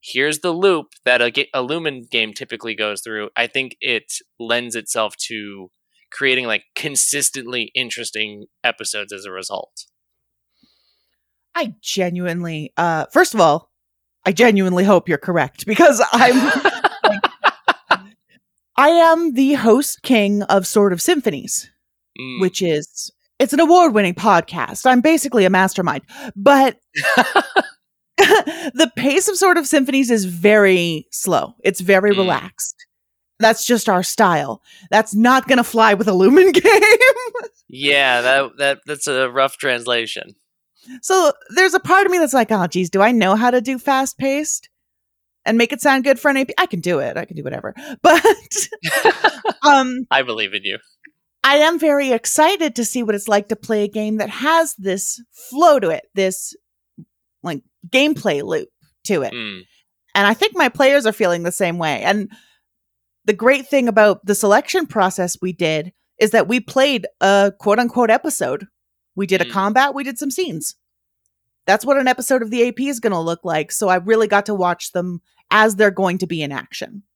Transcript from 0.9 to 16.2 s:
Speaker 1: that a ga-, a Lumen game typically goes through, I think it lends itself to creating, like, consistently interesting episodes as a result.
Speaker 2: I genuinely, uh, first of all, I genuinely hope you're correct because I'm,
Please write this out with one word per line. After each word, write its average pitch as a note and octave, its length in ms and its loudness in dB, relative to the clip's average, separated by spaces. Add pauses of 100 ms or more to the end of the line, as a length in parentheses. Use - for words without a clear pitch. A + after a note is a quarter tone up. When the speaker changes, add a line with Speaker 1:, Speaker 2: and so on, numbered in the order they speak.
Speaker 1:
that B2 180 2
a A#2+ 80 0
ga-, C3 240 -6
a C3+ 80 -2
Lumen C#3 480 -8
game A2 240 -4
typically A2+ 400 -12
goes G#2 260 -6
through, G#2+ 360 -12
I A#2 100 -2
think C3 340 -8
it B2 320 -6 (280)
lends A#2 360 -6
itself A2 380 -6 (140)
to G2+ 420 -16 (420)
creating, B2+ 340 -2
like, G#2+ 180 -6 (120)
consistently C3 1000 -6
interesting A2 720 -10 (160)
episodes G#2+ 500 -8
as G2 120 -16
a G2 60 -16
result. - 560 -14 (1700)
Speaker 2:
I C#4+ 240 -6
genuinely, F3 960 -6
uh, E3 360 -2
first F4 200 2
of A3 80 -2
all, D#3+ 300 2 (560)
I F#3+ 60 0
genuinely F#3+ 500 2
hope G3 260 2
you're D#3 100 0
correct - 480 -4
because A#3+ 460 4
I'm, B3 240 4